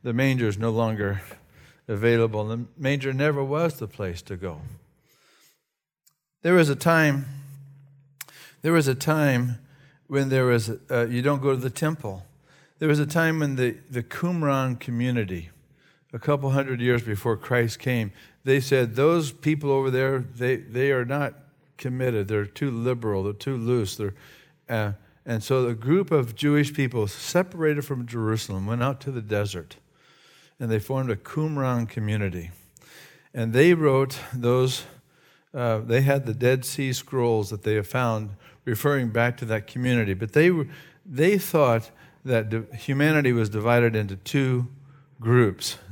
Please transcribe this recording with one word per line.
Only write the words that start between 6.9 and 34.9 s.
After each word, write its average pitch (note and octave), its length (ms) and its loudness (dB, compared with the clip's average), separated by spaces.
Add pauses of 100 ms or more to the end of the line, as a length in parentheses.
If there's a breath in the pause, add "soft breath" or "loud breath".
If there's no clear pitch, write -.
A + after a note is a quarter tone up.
there D#3 100 2
was D#3+ 160 6
a C3 80 2
time C3 600 2 (500 soft breath)
when C3+ 220 0
there C3 160 4
was, A#2 240 2 (200)
uh, A#2+ 200 0
you B2 120 -2
don't C#3 200 2
go C#3 100 2
to C3 80 0
the B2+ 100 -4
temple. A2+ 560 -4 (520 soft breath)
There D#3 100 0
was D3+ 120 4
a D3 60 2
time D#3+ 340 0
when C#3 180 -2
the, B2+ 140 0 (180)
the B2 120 -6
Qumran C#3 800 -2
community, A#2 680 -2 (640 soft breath)
a A#2+ 60 -10
couple C#3 320 -2
hundred C3+ 280 0
years A#2+ 220 2
before A2 340 -2
Christ A#2 440 -2
came, A#2 340 -2 (320 loud breath)
they C3+ 160 4
said, B2+ 340 0
"Those D3+ 380 2
people D3+ 360 -2
over C3+ 220 0
there, C3 280 0
they, B2 360 -2
they C3 380 -2
are B2+ 100 0
not C3+ 300 -4 (440)
committed. B2 520 -2
They're G#2+ 160 -2
too C#3 260 -6
liberal. A#2 520 -2
They're G2+ 100 -4
too C3 240 -6
loose." A#2 400 -2
They're, G2+ 180 -6 (540 loud breath)
uh, G#2+ 240 -2 (320 soft breath)
and A2+ 180 -4
so C3 240 0
a A#2 80 -4
group D3 340 0
of B2 260 0
Jewish D3 380 2
people B2 340 0
separated D#3+ 760 -2
from B2 240 -6
Jerusalem, A2 580 -4
went A#2 160 -2
out C3 200 -2
to C#3 100 -10
the B2 100 -8
desert, G#2 540 -4 (840 soft breath)
and A#2 120 -4
they A2 80 2
formed C3+ 320 -4
a G2+ 40 -2
Qumran C3 720 -2
community. G2+ 640 -4 (800 loud breath)
And A2+ 200 -4
they D#3 200 8
wrote C#3 460 2 (140)
those, B2+ 520 0 (680 loud breath)